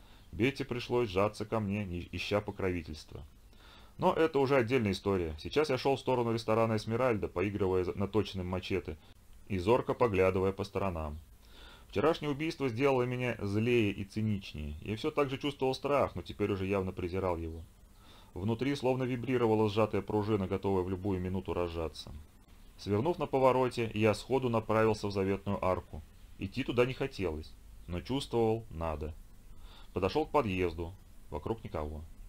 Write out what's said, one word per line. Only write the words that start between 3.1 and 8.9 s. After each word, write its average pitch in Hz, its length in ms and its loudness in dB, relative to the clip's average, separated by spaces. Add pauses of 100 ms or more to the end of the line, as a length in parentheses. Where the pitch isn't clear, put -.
Но 175 140 4
это 156 260 4
уже 139 180 4
отдельная 117 360 4
история. 92 460 0
Сейчас 147 320 0
я 127 80 2
шёл 135 180 2
в - 40 -4
сторону 120 320 0
ресторана 113 440 2
«Эсмеральда», 110 520 0
поигрывая 92 560 2
за-, 87 140 -2
наточенным 98 480 0
мачете 90 500 -4 (520)